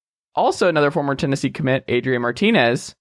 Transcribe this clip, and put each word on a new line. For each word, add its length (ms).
Also 320
another 240
former 220
Tennessee 380
commit, 360
Adrian 360
Martinez. 760